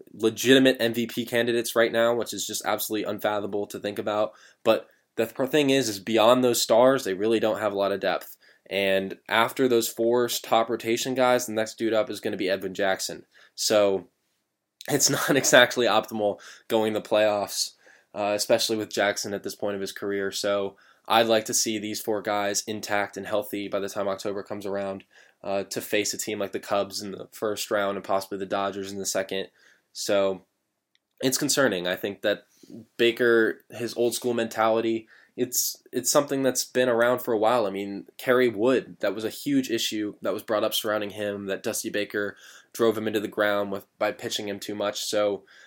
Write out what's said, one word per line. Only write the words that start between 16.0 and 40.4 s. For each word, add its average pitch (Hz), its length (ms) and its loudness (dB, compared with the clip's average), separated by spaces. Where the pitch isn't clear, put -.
going 110 240 2
the 104 80 -2
playoffs, 104 720 0
uh, 104 220 -2
especially 113 400 2
with 107 160 -4
Jackson 101 420 0
at 98 80 -6
this 98 140 -8
point 101 180 -4
of 98 60 -8
his 95 120 -8
career. 101 380 -4
So 101 460 -2
I'd 113 180 4
like 110 200 2
to 120 80 -4
see 110 240 -2
these 107 220 -6
four 104 220 -4
guys 104 440 -2
intact 101 500 -4
and 98 100 -8
healthy 104 400 -4
by 101 140 -4
the 98 80 -4
time 101 180 -6
October 98 380 -4
comes 104 220 -10
around, 98 380 -6
uh, 98 220 -2
to - 160 -8
face 107 340 0
a 95 40 -8
team 107 200 -4
like 98 140 -6
the 101 80 -4
Cubs 101 420 -2
in 101 80 -8
the - 220 -12
first - 380 -4
round 101 260 0
and 92 80 -8
possibly 98 340 -2
the 95 80 -6
Dodgers 98 460 -4
in 101 60 -10
the 95 80 -8
second. 95 420 -4
So 98 520 0
it's 131 160 0
concerning. 113 520 2
I 90 80 0
think 101 260 -6
that 104 220 -2
Baker, 117 760 4
his 117 260 -8
old 117 180 2
school 123 200 -2
mentality, 113 760 0
it's, - 460 -4
it's 127 200 -2
something 139 320 2
that's 127 200 0
been 127 240 0
around 120 340 2
for 123 120 -2
a 104 40 2
while. 110 280 2
I 95 40 -4
mean, 98 360 -6
Kerry 127 300 4
Wood, 110 520 0
that 101 160 -2
was 110 80 -4
a 104 60 -4
huge 135 380 -2
issue 107 540 -4
that 104 100 -2
was 107 120 -8